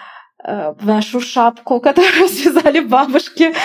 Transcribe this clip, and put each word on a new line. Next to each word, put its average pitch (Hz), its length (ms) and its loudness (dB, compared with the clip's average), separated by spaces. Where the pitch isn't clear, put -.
Э, 156 400 -8
нашу 220 380 -2
шапку, 240 600 -2
<laughs> - 20 -8
которую 349 480 2
связали 294 500 0
бабушки, 285 720 0